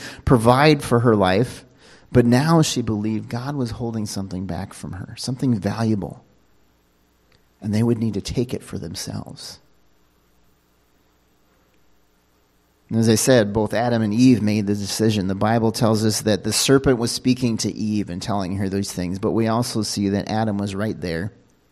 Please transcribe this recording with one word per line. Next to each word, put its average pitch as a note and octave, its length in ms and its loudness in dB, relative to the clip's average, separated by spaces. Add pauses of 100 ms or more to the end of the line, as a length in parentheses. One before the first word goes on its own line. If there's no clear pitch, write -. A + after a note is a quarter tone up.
(240)
provide C3+ 560 6
for A#2+ 200 2
her A#2 160 6
life. G2 480 0 (480)
But B2 120 6
now D3 380 4
she C3 200 -2
believed A2 460 -4
God B2 280 -6
was A#2+ 160 -4
holding A2+ 340 -6
something F#2+ 400 -8
back F2+ 280 -8
from - 180 -14
her, F#2 260 -12
something B2+ 400 -2
valuable. G#2 640 -4 (1400)
And G#2 140 -2
they G#2+ 80 2
would A#2 160 2
need A2 160 -2
to G2 60 -4
take - 340 -4
it - 80 -8
for - 160 -12
themselves. - 800 -12 (3250)
And A2 120 0
as A2+ 80 4
I A2 80 6
said, A2 360 4
both G#2+ 220 0
Adam A#2 280 0
and G#2 120 0
Eve B2 260 6
made G#2 280 0
the G#2 80 0
decision. G#2 500 0
The F#2+ 80 -2
Bible A2 380 0
tells A2 320 2
us G#2+ 160 0
that G#2 240 0
the A2 80 -2
serpent C3+ 480 2
was A#2 100 -2
speaking B2 460 -2
to G#2 180 -6
Eve G#2 340 -4
and F2 140 -8
telling G2 360 -4
her G2+ 100 -4
these G2 240 -4
things, F2+ 260 -6
but G2 140 -2
we A2+ 160 0
also A2+ 340 -2
see G2+ 280 -2
that G2 180 -2
Adam A2 300 -2
was G2+ 180 -6
right G#2 240 -4
there. F2 320 -6 (400)